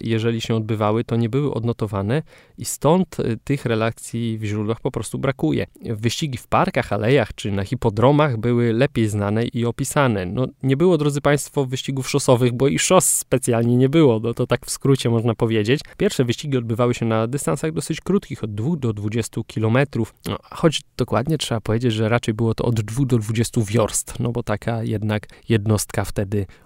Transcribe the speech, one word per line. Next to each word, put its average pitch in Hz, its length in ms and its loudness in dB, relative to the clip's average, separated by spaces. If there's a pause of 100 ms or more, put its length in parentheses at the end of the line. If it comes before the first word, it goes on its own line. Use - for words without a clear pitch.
jeżeli 113 400 -2
się 117 140 -2
odbywały, 110 480 0
to 117 120 -4
nie 117 140 0
były 139 240 -2
odnotowane 113 680 -2 (360)
i 120 80 -10
stąd, - 540 0
y, 113 240 -2
tych 143 220 -4
relacji 113 720 -2
w 107 60 -8
źródłach 107 360 -4
po 131 120 -4
prostu 120 280 -6 (100)
brakuje. 135 360 -2 (160)
Wyścigi 117 560 -4
w - 100 -16
parkach, 127 460 0
alejach 110 420 2
czy - 160 -6
na 98 120 -2
hipodromach 123 760 2
były 120 360 0
lepiej 117 340 2
znane 104 380 0
i 117 200 -4
opisane. 120 600 0
No, 117 220 -2 (160)
nie 135 140 2
było, 175 200 4
drodzy 147 240 0
państwo, 143 440 0
wyścigów 131 440 -6
szosowych, 123 440 4
bo 127 140 2
i 151 120 0
szos 185 300 4
specjalnie 120 680 2
nie 131 120 4
było, 139 300 4
no 117 140 -4
to 123 140 -2
tak - 180 0
w - 40 -12
skrócie - 400 0
można 117 260 2
powiedzieć. 113 460 2 (160)
Pierwsze 196 280 0
wyścigi 123 320 -2
odbywały 120 360 0
się 117 120 -2
na 113 220 2
dystansach 151 440 -2
dosyć 156 300 -6
krótkich, - 420 -2
od 107 120 -6
dwóch 139 240 -2
do 120 140 -2
dwudziestu 107 500 -4
kilometrów. 113 720 0 (120)
No, - 180 -4
choć - 380 0 (160)
dokładnie 127 400 0
trzeba 117 240 -4
powiedzieć, 117 320 0
że 107 160 0
raczej 117 240 0
było 113 200 0
to - 120 -2
od 113 160 2
dwóch 110 240 -2
do 123 120 2
dwudziestu 110 460 0
wiorst, 104 560 -2
no 123 120 -2
bo 120 120 -6
taka 113 400 -4
jednak 107 440 -2 (220)
jednostka 107 560 2
wtedy 101 400 -2 (200)